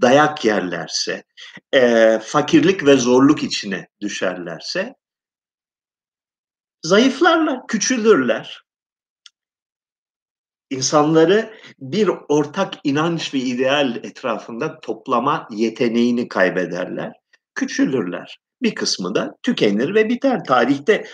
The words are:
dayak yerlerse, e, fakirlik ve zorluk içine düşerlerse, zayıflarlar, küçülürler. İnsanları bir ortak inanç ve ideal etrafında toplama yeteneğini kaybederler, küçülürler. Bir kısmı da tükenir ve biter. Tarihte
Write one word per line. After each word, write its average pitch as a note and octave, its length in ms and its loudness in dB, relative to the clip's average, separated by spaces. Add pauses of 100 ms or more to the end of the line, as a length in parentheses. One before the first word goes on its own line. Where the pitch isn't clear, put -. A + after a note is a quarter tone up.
dayak C#3+ 440 2
yerlerse, F2+ 800 -4 (500)
e, A#2 460 4
fakirlik D3 640 0
ve C#3 120 8
zorluk C3 460 4
içine G2 440 -8 (140)
düşerlerse, F#2+ 920 -8 (1900)
zayıflarlar, C4+ 840 2
küçülürler. G#3 920 0 (2000)
İnsanları D#3+ 840 2 (260)
bir F3 300 0 (200)
ortak D3+ 440 0 (100)
inanç D#3 500 -2
ve C#3 40 -2
ideal C3 580 0
etrafında A2+ 840 -8
toplama B2+ 720 -4
yeteneğini A#2 760 0
kaybederler, F2+ 840 -2 (420)
küçülürler. B2 800 -4 (240)
Bir A3 140 0
kısmı - 400 -4
da - 280 -4
tükenir C3 520 0
ve G#3+ 140 2
biter. A#3+ 340 -2
Tarihte C3+ 720 0